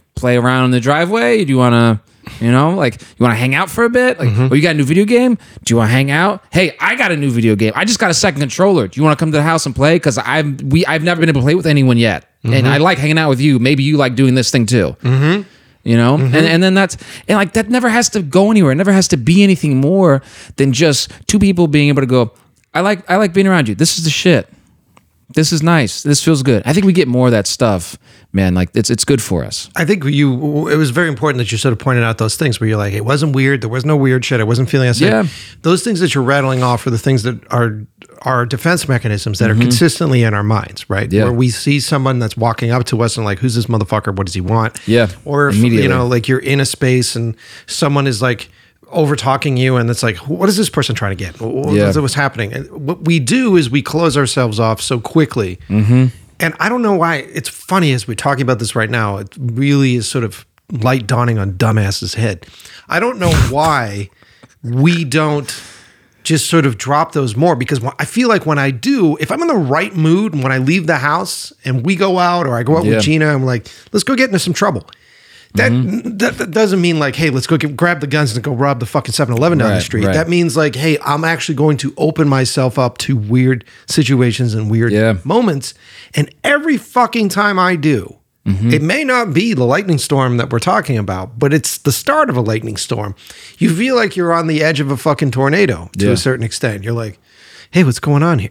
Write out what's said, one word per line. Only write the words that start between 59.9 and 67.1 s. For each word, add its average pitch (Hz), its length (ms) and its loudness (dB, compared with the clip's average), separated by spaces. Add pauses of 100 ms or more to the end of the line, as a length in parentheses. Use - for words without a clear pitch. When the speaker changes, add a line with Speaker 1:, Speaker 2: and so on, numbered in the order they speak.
Speaker 2:
is 113 120 -2
sort 123 160 -4
of - 220 -10 (260)
light 127 360 -2
dawning 120 300 0
on 98 200 -2
dumbass's 101 560 -2
head. 107 320 -4 (420)
I 165 120 -2
don't 233 200 -4
know 175 120 2
Speaker 1:
<laughs> 120 180 4
Speaker 2:
why 123 600 -2 (540)
we 151 400 0
don't 147 500 -2 (720)
just - 260 -2
sort 165 160 2
of 117 120 0
drop 147 360 -2